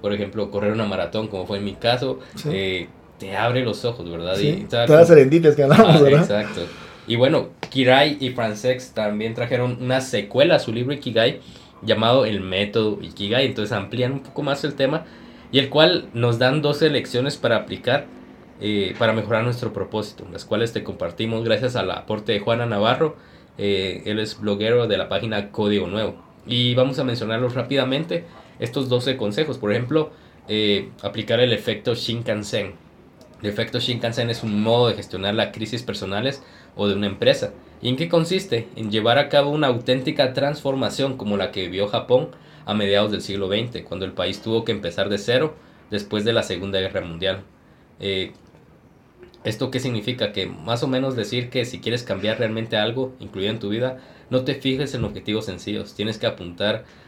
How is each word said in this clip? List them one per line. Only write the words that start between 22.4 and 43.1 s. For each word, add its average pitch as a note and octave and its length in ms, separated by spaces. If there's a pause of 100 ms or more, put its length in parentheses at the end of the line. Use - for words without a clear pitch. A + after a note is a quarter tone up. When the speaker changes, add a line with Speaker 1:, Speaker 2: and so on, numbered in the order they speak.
Speaker 1:
Juana A#2 260
Navarro. A2+ 500 (400)
Eh, F#2+ 480
él G#2+ 140
es G#2+ 200
bloguero G#2+ 480
de G2+ 120
la F2 100
página G#2 420
Código G#2 360
Nuevo. G#2 300 (300)
Y B2 280
vamos C3 240
a C#3+ 60
mencionarlos A#2 500
rápidamente, C#3 720 (360)
estos A#2+ 300
doce B2 260
consejos. B2 400
Por G#2 160
ejemplo, D3 380 (380)
eh, G#2 420 (120)
aplicar A2 380
el B2 140
efecto A2+ 400
Shinkansen. G#2+ 800 (680)
El G#2+ 60
efecto A2+ 300
Shinkansen A#2 500
es A#2 140
un G#2 180
modo A#2 280
de G#2 80
gestionar G2 380
las G#2 200
crisis A2 280
personales G#2 600 (340)
o G#2 120
de G2 60
una G2+ 120
empresa. A#2 460 (280)
¿Y - 80
en B2+ 80
qué E3+ 140
consiste? E3+ 640
En A2 140
llevar A2 260
a C#3+ 140
cabo C#3+ 200
una D3 180
auténtica B2+ 640
transformación C3+ 840
como G#2 220
la F#2 140
que G2 100
vivió F#2 260
Japón B2 400 (380)
a G#2 80
mediados G#2 360